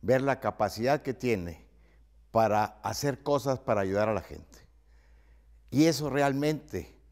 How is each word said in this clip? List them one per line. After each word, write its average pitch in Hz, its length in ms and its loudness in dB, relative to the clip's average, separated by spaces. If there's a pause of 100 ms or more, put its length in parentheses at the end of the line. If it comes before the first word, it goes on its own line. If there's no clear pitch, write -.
ver 127 200 2
la 135 180 0
capacidad 110 600 -2
que 135 120 -6
tiene 92 500 -4 (640)
para 107 540 2
hacer 123 400 -4
cosas 135 360 0
para 107 220 0
ayudar 98 280 0
a 110 40 0
la 98 80 -2
gente. - 380 -18 (1120)
Y 139 140 4
eso 151 240 0
realmente 143 880 -2 (160)